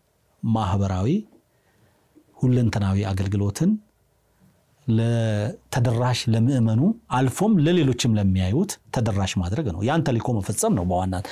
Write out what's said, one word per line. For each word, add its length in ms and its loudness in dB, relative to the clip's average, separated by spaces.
ማህበራዊ፣ 680 0
ሁለንተናዊ 680 2
አገልግሎትን 680 0
ለተደራሽ 1400 0
ለምእመኑ 540 2
አልፎም 460 0
ለሌሎችም 560 2
ለሚያዩት 560 0
ተደራሽ 460 -2
ማድረግ 300 -2
ነው። 160 -6
ያን 200 0
ተልእኮ 300 -2
መፈጸም 420 -2
ነው 100 -2
በዋናነት 460 -2